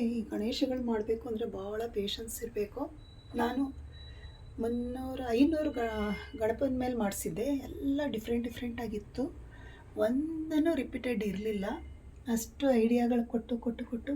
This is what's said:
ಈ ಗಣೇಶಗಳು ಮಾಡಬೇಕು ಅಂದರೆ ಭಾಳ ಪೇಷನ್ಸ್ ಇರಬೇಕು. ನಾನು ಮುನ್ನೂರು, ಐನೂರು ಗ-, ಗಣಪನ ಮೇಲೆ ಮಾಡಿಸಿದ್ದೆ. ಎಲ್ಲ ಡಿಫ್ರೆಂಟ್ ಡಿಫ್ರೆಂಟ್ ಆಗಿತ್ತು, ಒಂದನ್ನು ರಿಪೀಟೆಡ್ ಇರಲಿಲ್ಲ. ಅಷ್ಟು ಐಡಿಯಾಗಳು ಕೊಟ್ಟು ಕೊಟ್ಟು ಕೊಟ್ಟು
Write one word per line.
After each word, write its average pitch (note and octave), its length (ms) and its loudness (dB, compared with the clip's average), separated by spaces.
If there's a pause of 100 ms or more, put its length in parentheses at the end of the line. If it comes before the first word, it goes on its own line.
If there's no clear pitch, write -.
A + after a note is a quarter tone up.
ಈ A#3 160 0
ಗಣೇಶಗಳು B3 640 0
ಮಾಡಬೇಕು A3+ 440 2
ಅಂದರೆ A3+ 220 0
ಭಾಳ G3 300 -4 (120)
ಪೇಷನ್ಸ್ A3 500 -4
ಇರಬೇಕು. A#3 400 -4 (520)
ನಾನು A#3+ 280 2 (960)
ಮುನ್ನೂರು, B3 720 -2
ಐನೂರು D4 400 6
ಗ-, G#3+ 440 0 (240)
ಗಣಪನ A3+ 400 2
ಮೇಲೆ B3+ 180 0
ಮಾಡಿಸಿದ್ದೆ. G3 500 0 (180)
ಎಲ್ಲ C#4 360 0 (100)
ಡಿಫ್ರೆಂಟ್ A#3 340 0
ಡಿಫ್ರೆಂಟ್ A#3+ 360 -6
ಆಗಿತ್ತು, A3 440 -4 (720)
ಒಂದನ್ನು D#4 800 4
ರಿಪೀಟೆಡ್ B3 500 0
ಇರಲಿಲ್ಲ. G3+ 420 0 (680)
ಅಷ್ಟು - 320 0 (100)
ಐಡಿಯಾಗಳು A#3+ 520 6
ಕೊಟ್ಟು A#3+ 320 -2
ಕೊಟ್ಟು A#3+ 260 -4
ಕೊಟ್ಟು A#3+ 320 -6